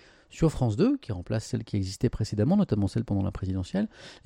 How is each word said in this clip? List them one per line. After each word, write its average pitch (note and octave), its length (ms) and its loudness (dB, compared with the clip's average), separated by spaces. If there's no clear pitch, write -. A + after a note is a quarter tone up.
sur - 240 2
France A2 240 0
deux B3+ 220 2
qui - 120 -10
remplace A2 360 -4
celle A2+ 180 -4
qui - 140 -2
existait G2 320 -2
précédemment, A2+ 480 2
notamment G#2 280 2
celle A2+ 200 -2
pendant G2 160 0
la F#2+ 100 -2
présidentielle, F#2+ 560 -2